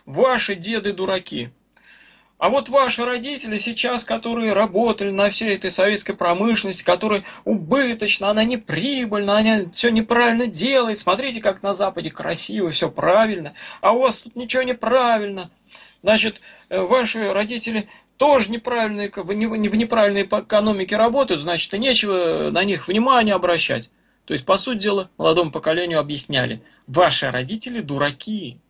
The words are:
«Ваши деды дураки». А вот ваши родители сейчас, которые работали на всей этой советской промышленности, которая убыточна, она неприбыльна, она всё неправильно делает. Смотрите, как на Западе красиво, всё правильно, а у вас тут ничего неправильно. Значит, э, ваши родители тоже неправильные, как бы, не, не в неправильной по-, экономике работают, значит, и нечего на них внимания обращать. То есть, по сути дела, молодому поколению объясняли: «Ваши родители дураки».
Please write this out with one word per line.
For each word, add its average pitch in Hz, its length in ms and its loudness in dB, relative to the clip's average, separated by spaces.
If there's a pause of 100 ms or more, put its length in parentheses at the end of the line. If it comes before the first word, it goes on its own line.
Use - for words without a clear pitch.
«Ваши 220 480 0
деды 202 400 -4
дураки». 180 560 -6 (880)
А 170 100 2
вот 262 200 0
ваши 247 360 2
родители 240 540 -6
сейчас, 233 460 -4
которые 226 480 -2
работали 208 580 0
на 196 200 2
всей 208 240 -2
этой 185 160 -4
советской 202 440 0
промышленности, 190 680 0
которая 190 420 0 (200)
убыточна, 214 840 0
она 214 160 2
неприбыльна, 214 960 -2
она 214 320 2
всё 240 200 0
неправильно 233 560 2
делает. 220 520 0
Смотрите, 233 420 -2
как 202 220 -2
на 196 120 -2
Западе 180 360 -4
красиво, 175 600 -4
всё 156 200 -2
правильно, 185 640 2 (260)
а 202 120 4
у 240 80 2
вас 254 180 2
тут - 160 -20
ничего 247 300 -4
неправильно. 226 880 0 (520)
Значит, 214 380 2 (280)
э, 185 120 -2
ваши 220 520 0
родители 214 560 -4 (300)
тоже 254 320 4
неправильные, 220 580 -2
как 196 180 -10
бы, 196 80 -4
не, 214 120 0
не 220 220 0
в 208 80 0
неправильной 214 480 4
по-, 208 160 0
экономике 208 560 0
работают, 233 440 2
значит, 165 320 -4
и 202 60 -2
нечего 185 720 0
на 165 140 2
них 190 240 -2
внимания 226 440 4
обращать. 170 580 0 (340)
То - 100 -6
есть, 139 100 -4
по 190 120 2
сути 233 220 -2
дела, 196 300 -2 (100)
молодому 160 320 2
поколению 160 500 -2
объясняли: 135 600 -4 (240)
«Ваши 147 440 2
родители 214 500 -6
дураки». 143 800 -6 (120)